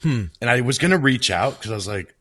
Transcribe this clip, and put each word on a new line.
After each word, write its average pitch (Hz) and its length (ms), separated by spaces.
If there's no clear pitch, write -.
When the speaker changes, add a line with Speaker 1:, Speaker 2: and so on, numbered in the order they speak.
Speaker 1:
Hmm. 127 220
Speaker 2:
And 120 80
I 123 120
was 127 180
gonna 185 180
reach 135 320
out 98 320
'cause 110 100
I 110 40
was 98 120
like, 98 200